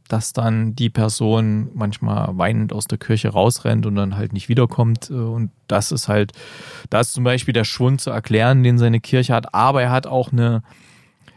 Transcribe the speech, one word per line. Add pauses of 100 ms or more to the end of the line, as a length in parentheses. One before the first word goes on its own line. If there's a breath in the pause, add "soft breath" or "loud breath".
dass
dann
die
Person
manchmal
weinend
aus
der
Kirche
rausrennt
und
dann
halt
nicht
wiederkommt.
Äh,
und (160)
das
ist
halt, (580 loud breath)
da
ist
zum
Beispiel
der
Schwund
zu
erklären,
den
seine
Kirche
hat,
aber
er
hat
auch
eine (720 soft breath)